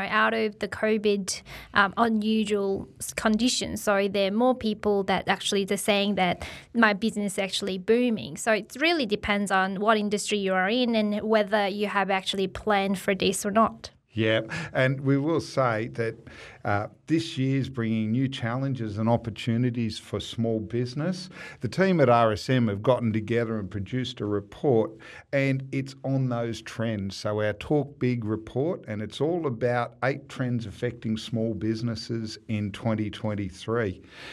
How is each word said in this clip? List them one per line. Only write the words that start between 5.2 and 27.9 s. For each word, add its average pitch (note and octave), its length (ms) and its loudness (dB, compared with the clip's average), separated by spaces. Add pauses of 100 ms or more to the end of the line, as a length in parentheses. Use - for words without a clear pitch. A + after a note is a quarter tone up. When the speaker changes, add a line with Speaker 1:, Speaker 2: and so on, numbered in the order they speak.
Speaker 1:
actually G3 380 0
they're G3+ 120 0
saying G3+ 380 2
that F#3 320 0 (260)
my A3+ 200 6
business G#3 400 -2
is - 60 -2
actually G3 380 -4
booming. A3 600 2
So A3+ 160 0
it G#3+ 260 -4
really D#4 260 2
depends G3+ 460 0
on F#3+ 300 2
what G#3+ 160 4
industry G#3 420 -2
you F#3+ 140 0
are F#3 160 2
in A#3+ 260 2
and G#3 260 0
whether G#3 460 2
you G#3 200 -2
have G3 220 0
actually F#3+ 380 0
planned G3 500 0
for G3+ 160 0
this F#3+ 320 0
or G3+ 60 -2
not. G#3+ 400 2 (240)
Speaker 2:
Yeah, A2 260 4 (320)
and C3+ 280 2
we C#3 160 4
will D3+ 240 0
say A#2 520 0
that, A2+ 200 -2 (500)
uh, G2+ 220 0 (220)
this D#3+ 280 0
year's C3 320 0
bringing A2 440 -2
new C3 160 2
challenges A#2+ 720 -4
and A2 100 2
opportunities A#2 880 0
for - 220 -6
small A2+ 400 -2
business. B2 720 -4 (300)
The B2 60 -4
team F#3 320 2
at B2+ 100 6
R A#2 220 6
S G#2 160 -4
M B2+ 200 4
have G2+ 160 -2
gotten A#2 280 2
together A2+ 460 0
and F#2+ 140 -8
produced A#2+ 500 -6
a A2+ 40 -2
report, G#2 680 2 (400)
and C3+ 400 0
it's C3+ 320 -6
on C3+ 260 0
those A#2 320 -4
trends. G#2 540 -4
So G#2+ 260 -2
our G#2 120 2
Talk C#3 440 -2